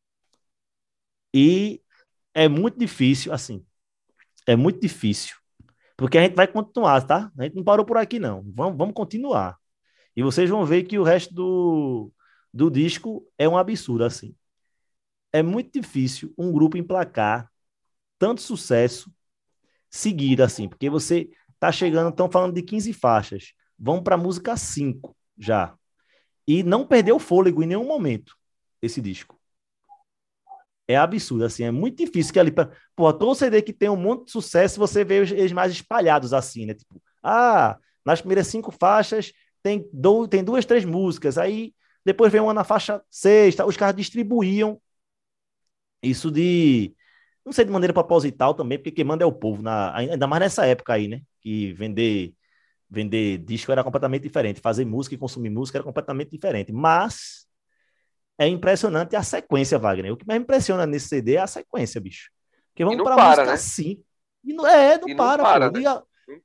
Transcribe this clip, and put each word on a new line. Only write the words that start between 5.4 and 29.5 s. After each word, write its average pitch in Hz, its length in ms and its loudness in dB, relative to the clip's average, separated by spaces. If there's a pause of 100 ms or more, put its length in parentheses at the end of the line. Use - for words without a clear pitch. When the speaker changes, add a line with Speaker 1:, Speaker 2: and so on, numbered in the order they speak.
Speaker 1:
porque 131 220 2
a 170 60 8
gente 185 100 2
vai 185 140 4
continuar, 190 580 0
tá? 185 320 0
A 127 60 -8
gente 156 120 -8
não 185 80 -8
parou 208 220 4
por 226 120 -2
aqui, 226 200 -2
não. 104 340 -6
Vamos, 151 240 -6
vamos 190 200 -4
continuar. 208 600 -4 (600)
E 120 80 -2
vocês 156 260 0
vão 202 160 0
ver 170 200 2
que 208 120 -6
o 190 60 2
resto 170 280 2
do, 165 800 -2 (400)
do 147 200 0
disco 170 520 -4 (140)
é 147 100 2
um 165 80 2
absurdo, 180 480 -2
assim. 117 320 -6 (960)
É 156 120 2
muito 214 360 -6
difícil 139 560 -6
um 175 160 -6
grupo 156 240 2
emplacar 170 760 -4 (680)
tanto 226 240 -2
sucesso 127 720 -2 (760)
seguido, 139 540 0
assim, 104 240 0
porque 139 220 -6
você 156 400 -2 (280)
tá 165 140 0
chegando, 165 420 -2
tão 180 160 -2
falando 180 240 0
de 180 80 -4
quinze 214 300 -6
faixas, 107 600 -2 (260)
vão 156 240 -4
pra 185 140 2
música 180 400 -6
cinco - 580 -8 (220)
já. 104 360 -2 (720)
E 170 180 2
não 214 220 0
perdeu 226 300 4
o 311 40 2
fôlego 175 440 2
em 160 40 -4
nenhum 202 180 -4
momento, 190 500 -4 (460)
esse 117 180 -6
disco. 98 400 -10 (1500)